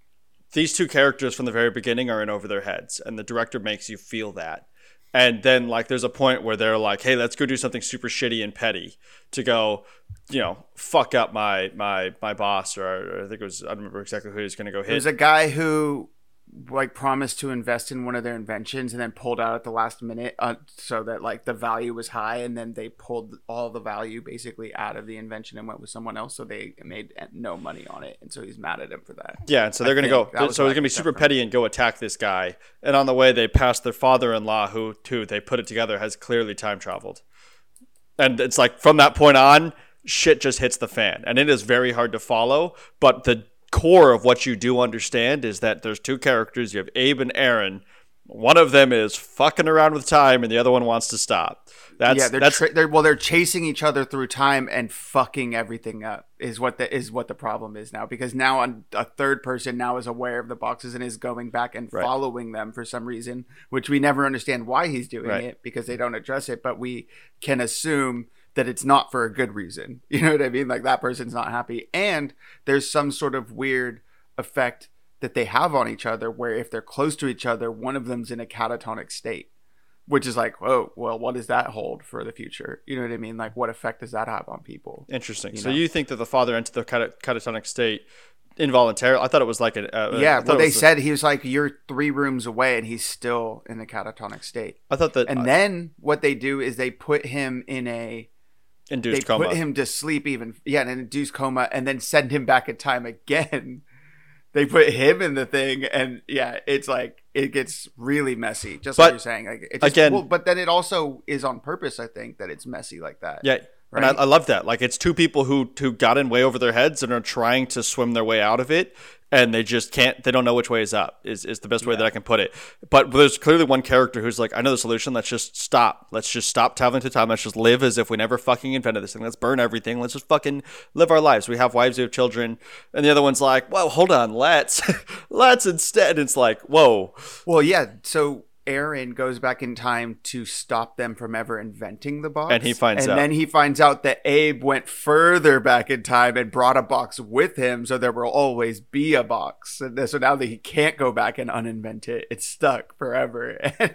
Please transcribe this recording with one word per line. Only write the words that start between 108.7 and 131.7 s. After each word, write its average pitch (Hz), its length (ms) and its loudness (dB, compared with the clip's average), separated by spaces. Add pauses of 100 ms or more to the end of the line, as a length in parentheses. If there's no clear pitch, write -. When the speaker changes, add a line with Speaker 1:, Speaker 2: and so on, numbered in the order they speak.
Speaker 2:
just 135 200 -8
like 165 80 10
Speaker 1:
But 170 60 8
Speaker 2:
you're 120 80 -8
saying. 113 260 -10
Like, 110 240 -12
it 127 100 -10
just, 143 120 2
Speaker 1:
again 151 200 4
Speaker 2:
well, 196 120 -2
but 175 200 -4
then 180 140 0
it 175 100 -6
also 170 600 -2
is 139 160 -6
on 123 160 -6
purpose, 156 400 -10
I 117 80 -12
think, 113 300 -18
that 92 120 -12
it's 73 160 -16
messy 82 320 -14
like 76 220 -14
that. 78 240 -12
Speaker 1:
Yeah. 135 140 0 (340)
And 113 120 0
I, 131 40 6
Speaker 2:
Right? 135 100 2
Speaker 1:
I 143 60 2
love 151 220 6
that. 101 200 2
Like, 117 160 -2
it's 123 160 -2
two 170 160 -2
people 156 300 2
who, 131 340 0
who 135 140 -2
got 117 260 4
in 135 120 2
way 123 120 4
over 127 160 2
their 120 140 2
heads 135 320 2
and 120 80 -2
are 120 80 -2
trying 123 480 0
to 120 160 -6
swim 120 280 -2
their 113 120 0
way 110 160 2
out 107 180 2
of 127 140 -2
it. 185 240 0 (360)
And 120 220 6
they 113 80 2
just 113 300 -2
can't, 127 320 2
they 127 80 2
don't 127 120 4
know 120 100 4
which 120 160 0
way 113 120 0
is 101 100 -6
up 104 300 -2
is, 110 220 -10
is 110 160 -10
the 110 80 -14
best 113 180 -2
way 120 80 0
Speaker 2:
Yeah. 107 40 -2
Speaker 1:
that 110 80 2
I 107 40 2
can 104 120 -8
put 113 180 2
it. - 120 -2 (360)
But 135 240 6
there's 139 260 6
clearly 165 240 4
one 131 180 2
character 127 400 2
who's 113 200 -4
like, 110 160 0
"I 113 40 -2
know 131 120 2
the 123 40 0
solution. 117 360 -4
Let's 117 160 -4
just - 280 -8
stop. - 540 0
Let's 110 180 -6
just - 200 -4
stop 120 260 2
traveling 127 260 2
through 127 100 -6
time. 113 180 2
Let's 113 160 -2
just 107 100 -10
live 117 300 6
as 113 120 2
if 113 140 0
we 113 60 -2
never 113 220 0
fucking 131 340 0
invented 113 320 -4
this - 80 -12
thing. 110 100 -14
Let's 117 140 -8
burn 127 240 0
everything. 117 400 -2
Let's 120 140 -6
just 143 120 -14
fucking 143 380 0 (300)
live 165 180 6
our 156 80 8
lives. 131 280 6
We 120 100 -2
have 123 160 4